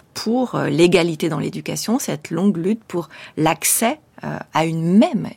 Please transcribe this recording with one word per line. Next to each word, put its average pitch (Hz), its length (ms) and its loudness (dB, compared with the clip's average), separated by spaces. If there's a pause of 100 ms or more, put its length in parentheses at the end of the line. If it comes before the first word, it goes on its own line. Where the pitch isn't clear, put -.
(160)
pour, 240 400 -2
euh, 143 140 -2
l'égalité 165 600 4
dans 156 100 -2
l'éducation, 156 600 -4
cette - 320 -6
longue 180 260 0
lutte 196 280 -2
pour 170 240 -6 (280)
l'accès, 165 600 0 (240)
euh, 151 140 -6 (160)
à 156 120 4
une 165 320 2
même 240 400 4